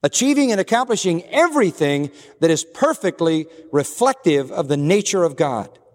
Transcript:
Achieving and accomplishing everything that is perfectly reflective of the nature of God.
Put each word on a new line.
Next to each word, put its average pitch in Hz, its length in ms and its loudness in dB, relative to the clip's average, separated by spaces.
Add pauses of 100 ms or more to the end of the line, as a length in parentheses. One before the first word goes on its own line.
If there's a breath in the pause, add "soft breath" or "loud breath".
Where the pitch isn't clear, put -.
Achieving 262 460 2
and 202 80 0
accomplishing 202 680 -2
everything 170 840 0 (300 loud breath)
that 160 80 4
is 156 160 0
perfectly 165 800 -2 (240 loud breath)
reflective 147 800 0
of 147 160 -6
the 143 80 0
nature 180 480 0
of 160 140 -2
God. 131 420 -2 (160)